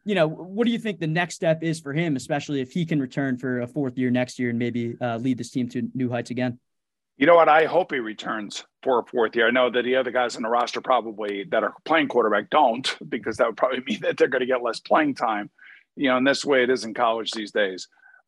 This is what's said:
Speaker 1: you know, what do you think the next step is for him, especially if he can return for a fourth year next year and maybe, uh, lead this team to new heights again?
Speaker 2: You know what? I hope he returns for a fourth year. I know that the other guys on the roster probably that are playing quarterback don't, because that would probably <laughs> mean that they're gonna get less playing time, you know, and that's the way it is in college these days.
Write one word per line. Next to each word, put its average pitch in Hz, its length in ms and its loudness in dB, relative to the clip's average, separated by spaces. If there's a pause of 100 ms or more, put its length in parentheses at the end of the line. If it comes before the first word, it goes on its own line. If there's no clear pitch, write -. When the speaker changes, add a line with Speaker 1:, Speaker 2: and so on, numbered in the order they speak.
Speaker 1:
you 202 120 0
know, 165 120 4
what 190 380 -4
do 233 60 2
you 233 80 -2
think 202 200 -6
the 165 80 -2
next 165 280 -2
step 165 280 0
is 165 160 -2
for 139 140 -8
him, 156 240 0
especially 147 420 -4
if 127 140 -6
he 175 120 -2
can 165 140 0
return 135 380 -2
for 127 240 -2
a 120 60 -4
fourth 127 300 -4
year 127 140 0
next 123 260 0
year 123 120 -2
and 117 100 -2
maybe, 120 400 -4
uh, 120 180 -2
lead 123 200 -2
this 123 120 -10
team 123 200 -4
to 120 240 -6
new 127 160 -2
heights 120 200 -6
again? 123 300 -4 (580)
Speaker 2:
You 139 100 2
know 175 80 10
what? 160 140 8
I 156 160 6
hope 160 260 0
he 143 80 -2
returns 110 640 -8 (180)
for 127 180 2
a 107 60 0
fourth 120 300 0
year. 113 120 4
I 117 40 4
know 123 180 4
that 120 140 0
the 123 120 0
other 127 140 0
guys 120 260 -2
on 131 60 -10
the 113 80 -4
roster 117 320 0
probably 107 680 -2
that 110 120 2
are 98 100 -2 (120)
playing 151 220 2
quarterback 107 420 2
don't, 131 460 0 (140)
because 113 280 -6
that 120 100 4
would 107 100 -6
probably 127 260 0
<laughs> - 40 -12
mean 202 140 -4
that 170 160 -2
they're 160 100 4
gonna 127 200 -2
get 123 160 0
less 113 160 -4
playing 151 360 2
time, 107 360 -4 (440)
you 135 140 0
know, 127 80 4
and 127 80 0
that's 139 180 2
the 139 60 -4
way 131 140 4
it 120 80 2
is 120 120 -2
in 110 120 -8
college 113 360 0
these 107 200 -8
days. 95 360 -2 (400)